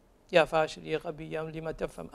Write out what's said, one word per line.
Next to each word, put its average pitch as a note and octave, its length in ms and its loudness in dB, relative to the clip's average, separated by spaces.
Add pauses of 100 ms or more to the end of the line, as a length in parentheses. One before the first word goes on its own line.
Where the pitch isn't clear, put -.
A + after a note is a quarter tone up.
(320)
"يا E3 120 10
فاشل، D#3+ 420 0
يا D#3 120 -2
غبي، D#3 320 -8
يا D#3 120 -6
اللي D#3+ 180 -8
ما D#3+ 120 -6
تفهم، - 420 -8